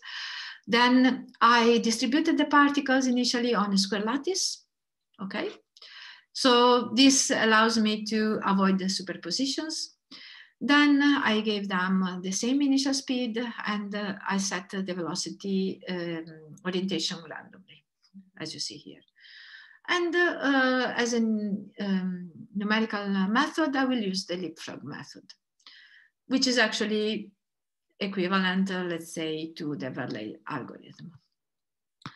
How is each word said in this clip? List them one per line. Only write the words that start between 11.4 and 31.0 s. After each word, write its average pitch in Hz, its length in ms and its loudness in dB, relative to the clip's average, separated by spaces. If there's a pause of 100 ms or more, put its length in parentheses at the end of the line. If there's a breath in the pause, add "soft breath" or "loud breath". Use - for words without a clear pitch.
gave 208 260 -4
them, 190 360 0
uh, 180 160 -4
the 185 120 -6
same 254 300 0
initial 269 320 2
speed 247 440 -4 (280)
and, 208 280 -6
uh, 202 220 -6 (120)
I 196 100 -2
set 190 320 -4
the 190 240 -6
velocity, 185 920 -4
um, 170 680 -8 (100)
orientation 185 540 -4 (100)
randomly, - 560 -18 (540)
as 151 140 -10
you 147 60 -14
see - 180 -10
here. 78 240 -20 (840 loud breath)
And, 349 280 0
uh, 262 800 2
as 240 180 0
a, 240 40 0
um, 196 1120 -2 (240)
numerical 208 520 0 (200)
method, 294 480 0
I 262 100 2
will 254 140 0
use 190 260 -4
the 175 100 -4
leapfrog - 480 -10
method, 156 400 -14 (1000 loud breath)
which 262 220 0
is 247 100 0
actually 214 760 0 (680)
equivalent, 190 720 0
uh, 185 120 -4
let's 165 300 -8
say, 160 400 -6
to 147 220 -6
the 131 140 -6
Verlet 120 580 -8
algorithm. - 640 -12 (1040 loud breath)